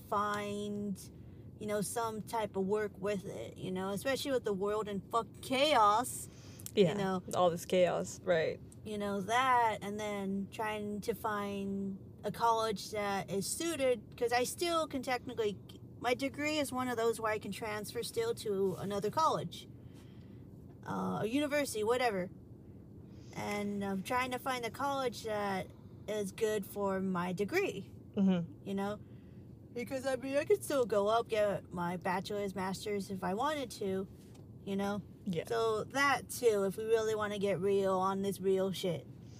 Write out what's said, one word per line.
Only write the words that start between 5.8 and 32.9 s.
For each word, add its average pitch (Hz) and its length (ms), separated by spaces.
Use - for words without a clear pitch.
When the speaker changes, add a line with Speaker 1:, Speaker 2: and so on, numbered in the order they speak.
Speaker 2:
Yeah, 180 180
Speaker 1:
You - 60
know. 190 240
Speaker 2:
all 180 160
this 170 140
chaos, 175 600
right. 165 360
Speaker 1:
You 214 140
know, 202 240
that, 240 600
and 208 180
then 196 520
trying 214 500
to 226 120
find 196 840
a 214 60
college 226 640
that 202 380
is 196 160
suited, 277 540
'cause 240 160
I 247 120
still 330 420
can 269 160
technically, 233 540
my 247 140
degree 294 440
is 285 140
one 254 160
of 240 80
those 226 240
where 220 120
I 214 60
can 208 140
transfer 214 500
still 233 340
to 196 420
another 202 320
college, 202 560
uh, 185 360
a 202 40
university, 277 580
whatever. 214 460
And 208 480
I'm 196 180
trying 254 280
to 247 80
find 247 260
a 226 60
college 269 540
that 202 420
is 208 260
good 214 320
for 196 360
my 185 320
degree, 202 580
Speaker 2:
Mm-hmm. 190 240
Speaker 1:
you 196 100
know? 196 240
Because, 254 280
I 262 100
mean, 269 200
I 302 80
could 415 200
still 277 200
go 202 220
up, 226 220
get 208 340
my 180 260
bachelor's, 196 580
master's 196 540